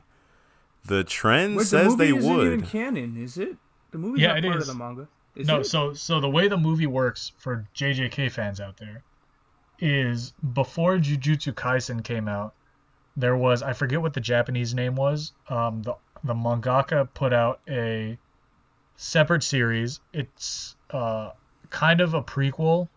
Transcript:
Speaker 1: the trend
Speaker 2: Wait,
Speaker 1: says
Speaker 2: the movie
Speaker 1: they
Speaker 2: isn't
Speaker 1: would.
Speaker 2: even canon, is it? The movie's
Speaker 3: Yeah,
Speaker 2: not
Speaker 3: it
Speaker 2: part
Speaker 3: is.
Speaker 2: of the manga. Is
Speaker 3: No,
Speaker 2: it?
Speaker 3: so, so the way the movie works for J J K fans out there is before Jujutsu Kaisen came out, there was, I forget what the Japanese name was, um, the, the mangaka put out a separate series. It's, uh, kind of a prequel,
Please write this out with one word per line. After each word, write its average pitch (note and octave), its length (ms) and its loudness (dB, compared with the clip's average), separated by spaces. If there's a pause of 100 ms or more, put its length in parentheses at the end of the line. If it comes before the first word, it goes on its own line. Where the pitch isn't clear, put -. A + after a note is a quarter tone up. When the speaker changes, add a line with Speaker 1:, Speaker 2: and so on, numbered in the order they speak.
(840)
Speaker 1:
the G2 180 2
trend D#3 520 2
Speaker 2:
Wait, G#3+ 100 2
Speaker 1:
says G3 320 4
Speaker 2:
the C#4+ 60 4
movie C#4+ 80 6
Speaker 1:
they C4 80 4
Speaker 2:
isn't B3 180 4
Speaker 1:
would. B3 80 6
Speaker 2:
even - 160 2
canon, C#3+ 560 -4
is B2 220 -10
it? C#4 180 -8 (320)
The - 80 -14
movie's A#3 240 -2
Speaker 3:
Yeah, F3 120 6
Speaker 2:
not D3+ 40 -2
Speaker 3:
it D#3+ 80 -2
Speaker 2:
part F3 120 0
Speaker 3:
is. D3+ 120 -4
Speaker 2:
of B2+ 80 -8
the A#2+ 60 -10
manga. B2 240 -12 (280)
Is C#3 120 -6
Speaker 3:
No, D3+ 120 2
Speaker 2:
it? C3+ 60 -2
Speaker 3:
so, C#3+ 280 -2
so D#3+ 260 -2
the C#3 100 0
way E3 180 4
the G3+ 100 0
movie D#3+ 300 2
works B2+ 500 -2
for A#2 360 -6
J C#3 200 -2
J C3 160 -2
K C3+ 200 -2
fans G2+ 300 -6
out G2 180 -12
there G#2+ 260 -16 (760)
is B2+ 540 0 (200)
before E3 440 2
Jujutsu D3 560 0
Kaisen B2 500 -2
came A2 240 -4
out, G#2 260 -4 (640)
there B2+ 220 2
was, B2 260 2
I B2+ 100 -4
forget C3 280 0
what D#3+ 120 -2
the - 60 -6
Japanese A#2+ 560 0
name B2+ 200 -2
was, D3 380 -2 (160)
um, A#2 340 -2
the, A#2+ 120 -4 (280)
the B2 120 -2
mangaka B2 800 2
put B2+ 200 0
out A#2+ 340 2
a A2+ 500 -4 (800)
separate D#3+ 480 2
series. A#2 560 0 (140)
It's, - 640 -10 (160)
uh, A2 400 -4 (380)
kind E3 320 4
of E3+ 140 2
a D#3 80 0
prequel, D#3+ 720 0